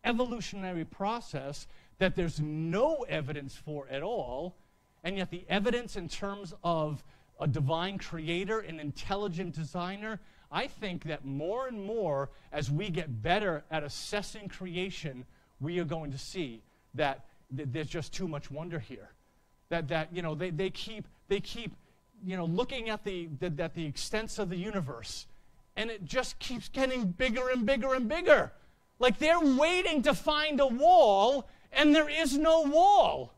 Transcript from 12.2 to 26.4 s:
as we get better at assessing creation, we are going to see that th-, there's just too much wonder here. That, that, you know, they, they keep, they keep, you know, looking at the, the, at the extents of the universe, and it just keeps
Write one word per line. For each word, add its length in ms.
as 180
we 200
get 320
better 500
at 120
assessing 640
creation, 760
we 180
are 60
going 260
to 60
see 440
that 300
th-, 160
there's 160
just 260
too 140
much 240
wonder 280
here. 300
That, 200
that, 220
you 100
know, 140
they, 140
they 200
keep, 360
they 100
keep, 320
you 100
know, 100
looking 440
at 160
the, 240
the, 220
at 120
the 120
extents 540
of 100
the 80
universe, 680
and 120
it 140
just 360
keeps 280